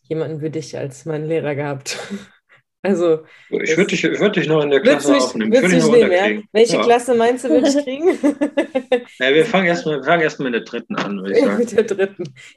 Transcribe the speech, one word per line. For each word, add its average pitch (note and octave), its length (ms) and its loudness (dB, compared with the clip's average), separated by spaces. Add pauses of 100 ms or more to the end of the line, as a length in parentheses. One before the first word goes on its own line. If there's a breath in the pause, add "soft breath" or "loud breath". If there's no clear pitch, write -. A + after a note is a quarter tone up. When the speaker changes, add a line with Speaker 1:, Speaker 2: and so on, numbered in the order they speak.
Speaker 1:
jemanden D#3 380 -8
wie D#3 100 -6
dich D3+ 260 -10
als - 280 -10
meinen D#3 220 -6
Lehrer D3+ 280 -4
gehabt. C#3 440 -8
<laughs> - 360 -16 (460 soft breath)
Also, E3+ 440 0 (260 loud breath)
Speaker 2:
Ich - 200 -2
Speaker 1:
das D#3+ 60 0
Speaker 2:
würd F3+ 140 2
dich, F3+ 140 -2
ich D3+ 160 -2
würd G#3 160 0
dich D#3 100 -2
noch D3+ 160 0
in D3 80 -2
der C#3 80 4
Speaker 1:
würdest C4+ 220 4
Speaker 2:
Klasse C#4+ 100 0
Speaker 1:
mich, C#4 140 4
Speaker 2:
aufnehmen. G#3+ 280 -2
Speaker 1:
würdest B3 120 4
Speaker 2:
Ich C#4+ 80 2
würd - 0 -
dich A#3+ 180 4
Speaker 1:
mich - 0 -
Speaker 2:
noch A#3+ 80 6
Speaker 1:
nehmen, G3+ 140 4
ja? F3 60 4
Speaker 2:
unterkriegen. G#3+ 340 -2
Speaker 1:
Welche A3+ 240 4
Speaker 2:
Ja. G#3+ 80 0
Speaker 1:
Klasse B3 320 2
meinst A#3+ 280 0
du, C4+ 40 -4
würde D4 200 2
ich C#4 80 2
kriegen? C#4+ 300 -2
<laughs> C4+ 1120 -2
Speaker 2:
Ja, C3 160 2
wir D#3 100 4
fangen F#3 220 0
erst E3+ 180 -2
mal, D3+ 120 -4
wir C3 80 -8
fangen E3 180 2
erst D3+ 160 -2
mal C#3+ 80 -4
in B2 60 -4
der A2+ 80 0
dritten A2 340 -10
an, G2 240 -6
würde F#2+ 140 -6
ich A3+ 80 2
Speaker 1:
Ja, C#4 60 4
Speaker 2:
sagen. G3+ 120 -2
Speaker 1:
mit A#3 140 -2
der G#3+ 100 2
dritten. F#3+ 520 -4 (220 loud breath)